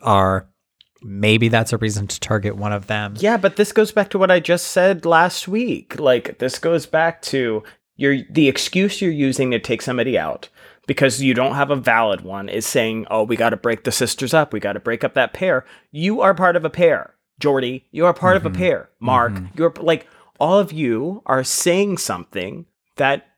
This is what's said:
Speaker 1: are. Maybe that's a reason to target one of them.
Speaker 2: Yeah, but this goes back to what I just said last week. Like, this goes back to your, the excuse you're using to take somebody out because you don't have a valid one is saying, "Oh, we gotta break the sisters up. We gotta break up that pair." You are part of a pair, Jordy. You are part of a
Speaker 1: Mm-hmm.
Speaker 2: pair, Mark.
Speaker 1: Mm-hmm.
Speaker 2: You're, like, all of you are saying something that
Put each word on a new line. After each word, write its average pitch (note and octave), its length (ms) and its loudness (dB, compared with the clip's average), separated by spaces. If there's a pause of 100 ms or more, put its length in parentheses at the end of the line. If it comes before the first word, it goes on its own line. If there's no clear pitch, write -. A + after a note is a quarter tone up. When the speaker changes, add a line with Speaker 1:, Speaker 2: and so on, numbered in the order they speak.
Speaker 1:
are. F#2+ 440 2 (560)
Maybe G#2+ 460 2
that's A2+ 240 2
a A2+ 60 -2
reason G#2 300 -4
to - 120 -10
target G#2 360 -4
one G#2 180 -4
of G2+ 120 -8
them. G#2 300 -6
Speaker 2:
Yeah, G#3+ 220 0
but F#3+ 180 0
this G#3 160 0
goes G#3+ 180 2
back G3+ 200 0
to G3+ 80 -2
what F#3 120 4
I F3+ 80 6
just E3+ 300 0
said F#3 380 2
last E3+ 420 2
week. G#3+ 500 -4
Like, B2+ 420 0
this B2+ 180 -4
goes E3 260 0
back E3 380 -2
to A#2 400 -4 (340)
your, C#3 220 2 (120)
the D3+ 180 4
excuse F#3+ 520 -2
you're F#3 100 0
using C3+ 400 -2
to A#2+ 80 0
take A#2 220 -4
somebody B2 380 -2
out D#2 320 -6 (360)
because C3+ 360 0
you C3 100 2
don't B2 220 0
have C#3 160 0
a C#3+ 60 2
valid A2+ 440 2
one F#2+ 300 -12
is G#2 160 -6
saying, A2+ 440 -2
"Oh, A2 120 0
we A2 140 -2
gotta A2+ 200 0
break A2+ 280 -4
the A#2+ 80 -2
sisters C3 420 -2
up. D3+ 180 2
We G#2 80 -6
gotta G2+ 200 -6
break A#2 240 -4
up C3+ 100 -6
that B2+ 180 0
pair." E3+ 320 -2 (260)
You F3+ 300 -4
are F#3+ 140 4
part F3 220 2
of D#3+ 100 0
a D3+ 40 -4
pair, D#3 440 2 (240)
Jordy. C3 540 -2
You D#3 120 0
are F3 80 4
part F#3 240 2
of - 80 -2
a A#2 60 -4
Speaker 1:
Mm-hmm. F#2 80 -4
Speaker 2:
pair, D#3+ 320 0 (100)
Mark. A#2+ 320 2
Speaker 1:
Mm-hmm. F#2 140 -8 (100)
Speaker 2:
You're, E3 240 2
like, D#3+ 260 0 (320)
all F3 200 2
of G3 140 0
you D3+ 520 -2
are C3 200 0
saying F#3 540 0
something F#2+ 680 -8 (300)
that C#3 300 -2 (120)